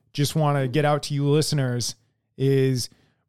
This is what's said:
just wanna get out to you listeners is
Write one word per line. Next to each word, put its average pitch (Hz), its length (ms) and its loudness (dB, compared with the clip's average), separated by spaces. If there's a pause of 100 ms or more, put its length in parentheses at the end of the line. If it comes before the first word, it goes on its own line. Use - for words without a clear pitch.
(120)
just 143 240 -2
wanna 143 320 0
get 147 160 0
out 147 200 0
to 147 100 -6
you 143 120 0
listeners 139 680 0 (420)
is 135 540 0 (380)